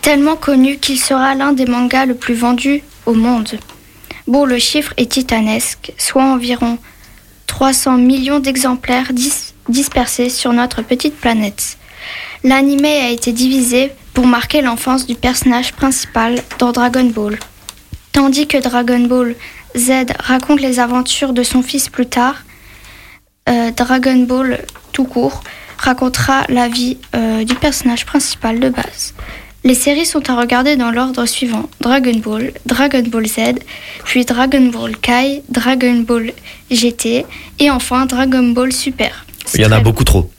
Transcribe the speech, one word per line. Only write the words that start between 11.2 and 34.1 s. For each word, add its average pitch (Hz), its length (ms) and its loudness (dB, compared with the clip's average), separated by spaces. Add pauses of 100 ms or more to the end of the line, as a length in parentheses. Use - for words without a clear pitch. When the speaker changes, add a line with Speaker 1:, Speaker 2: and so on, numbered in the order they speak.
Speaker 1:
L'anime 277 420 4
a 285 240 2
été 240 240 -2
divisé 254 580 2 (220)
pour 254 120 2
marquer 247 360 2
l'enfance 254 440 -2
du 240 100 -4
personnage 247 580 0
principal 247 680 -2 (180)
dans 240 120 2
Dragon 247 340 2
Ball. 214 320 -2 (720)
Tandis 277 360 2
que 294 100 0
Dragon 247 440 0
Ball 240 340 2 (400)
Z 247 160 0 (280)
raconte 262 420 2
les 254 180 0
aventures 247 540 0
de 247 100 2
son 254 180 2
fils 269 280 -4
plus 247 180 -2
tard, 247 360 0 (1080)
euh, 233 200 2
Dragon 254 540 2
Ball 254 360 0 (340)
tout 269 100 0
court 254 400 -2 (340)
racontera 262 720 0
la 247 180 2
vie, 247 300 -4 (180)
euh, 220 300 0
du 247 100 0
personnage 254 500 -2
principal 233 540 -2
de 262 100 2
base. - 440 -6 (500)
Les 254 120 6
séries 285 300 0
sont 294 240 -2
à 254 60 0
regarder 247 400 2
dans 240 140 0
l'ordre 247 360 -2
suivant : 233 440 -4 (120)
Dragon 247 360 2
Ball, 220 340 -4 (140)
Dragon 262 420 2
Ball 220 200 -2
Z, 240 320 -2 (460)
puis 247 200 0